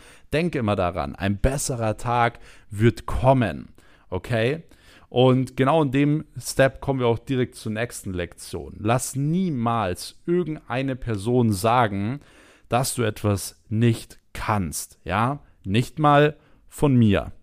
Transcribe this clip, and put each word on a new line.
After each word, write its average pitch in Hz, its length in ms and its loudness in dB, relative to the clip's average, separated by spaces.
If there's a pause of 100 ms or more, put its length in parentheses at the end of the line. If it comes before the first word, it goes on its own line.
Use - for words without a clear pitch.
(340)
denk 160 220 0
immer 107 200 0
daran, 87 400 -2
ein 98 220 -2
besserer 117 600 -2
Tag 120 420 0 (320)
wird 107 340 2
kommen. 107 640 2 (400)
Okay? 117 540 -4 (440)
Und 127 480 2
genau 147 280 2
in 135 80 -2
dem 147 340 0 (140)
Step - 420 0
kommen 135 180 -2
wir 123 80 2
auch 117 120 2
direkt 123 360 -2
zur - 160 -8
nächsten 107 420 -8
Lektion. 85 680 -8
Lass 117 360 0
niemals 131 1080 -2
irgendeine 147 720 -2
Person 117 580 0
sagen, 110 680 0 (480)
dass 123 260 -2
du 123 80 0
etwas 104 680 -2
nicht 113 480 0 (160)
kannst, - 680 -4
ja? 117 360 -2 (240)
Nicht 107 360 -2
mal 147 380 4 (300)
von 143 280 2
mir. 98 480 4